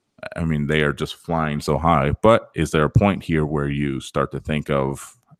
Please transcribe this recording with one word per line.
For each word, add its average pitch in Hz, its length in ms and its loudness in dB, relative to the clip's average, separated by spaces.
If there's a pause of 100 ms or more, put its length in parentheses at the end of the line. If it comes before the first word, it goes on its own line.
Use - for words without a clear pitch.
(360)
I 82 80 -4
mean, 73 240 -2
they 78 140 2
are 73 120 2
just 76 220 -8
flying 78 440 -4
so 76 160 0
high. 73 360 2 (100)
But 113 320 4
is 80 160 -2
there 78 140 2
a 76 60 0
point 98 320 2
here 78 220 0
where 73 240 -2
you 71 320 -2
start 69 320 -4
to 69 80 -8
think 76 300 -4
of, 69 480 -4 (220)